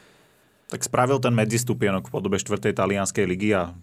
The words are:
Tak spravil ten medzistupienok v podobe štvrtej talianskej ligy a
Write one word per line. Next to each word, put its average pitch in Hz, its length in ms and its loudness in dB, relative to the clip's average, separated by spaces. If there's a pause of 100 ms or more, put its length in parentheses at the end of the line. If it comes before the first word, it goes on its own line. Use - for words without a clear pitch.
(680)
Tak 123 160 -8
spravil 127 320 2
ten 127 160 2
medzistupienok 107 720 0
v - 80 -20
podobe 101 240 0
štvrtej 104 340 -2
talianskej 98 540 0
ligy 92 260 0
a 87 320 0